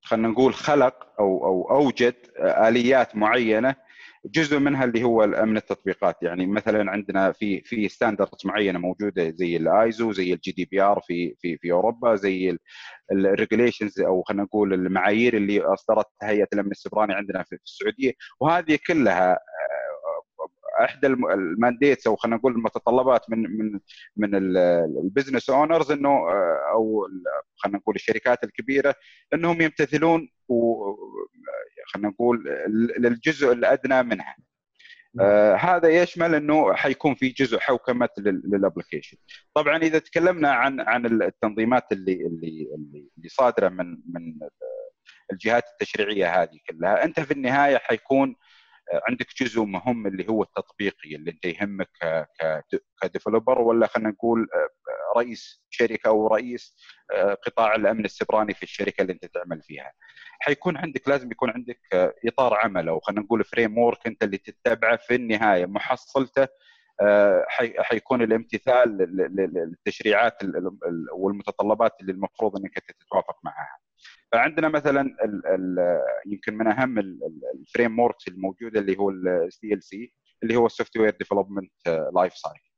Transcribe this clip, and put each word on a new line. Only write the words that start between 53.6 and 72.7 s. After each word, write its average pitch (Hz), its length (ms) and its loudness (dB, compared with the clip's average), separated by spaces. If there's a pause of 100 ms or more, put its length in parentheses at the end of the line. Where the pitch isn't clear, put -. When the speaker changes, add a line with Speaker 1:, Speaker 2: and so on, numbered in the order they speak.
Speaker 1:
خلينا 107 240 -2
نقول، 113 440 -2
آه، 80 640 -4
رئيس 123 520 -8
شركة 113 380 -2
أو 110 180 2
رئيس، 117 500 -2 (380)
آه، 101 200 2
قطاع 110 400 0
الأمن 107 300 0
السيبراني 107 500 -2
في - 80 -12
الشركة 98 400 -6
اللي 92 100 -2
أنت 87 120 -12
تعمل 87 380 -10
فيها. 69 300 -18 (480)
حيكون 147 360 -4
عندك، 139 320 -6
لازم 131 220 0
يكون 117 200 -4
عندك، 120 300 -12 (120)
آه، 92 220 2 (120)
إطار 117 280 2
عمل 98 340 0
أو 82 120 -2
خلينا 104 220 -4
نقول 107 220 0
فريم 113 340 -2
وورك 117 280 0
أنت 98 160 -6
اللي 98 160 -4
تتبعه 113 580 -2
في - 180 -2
النهاية، 107 520 2
محصلته، 127 840 -2 (520)
آه، 101 480 4
حي-، 117 340 -2
حيكون 120 400 0
الامتثال 113 720 2
لل-، 92 200 0 (200)
لل-، 92 180 -2
للتشريعات 101 880 0
ال، 95 140 -6
ال، 90 100 -4
ال، 85 460 -6
والمتطلبات 101 880 0
اللي 95 120 -8
المفروض 98 440 -4
إنك 98 200 -8